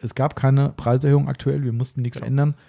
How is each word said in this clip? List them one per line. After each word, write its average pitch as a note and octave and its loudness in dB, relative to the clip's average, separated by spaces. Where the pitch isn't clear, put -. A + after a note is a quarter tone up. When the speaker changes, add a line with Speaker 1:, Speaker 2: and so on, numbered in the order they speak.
Speaker 1:
Es A#2 -8
gab C3+ -2
keine C#3 2
Preiserhöhung C#3 2
aktuell. C#3 -2
Wir A#2+ -2
mussten B2 -4
nichts A#2+ -4
Speaker 2:
Genau. A#2 -10
Speaker 1:
ändern. C#3+ 2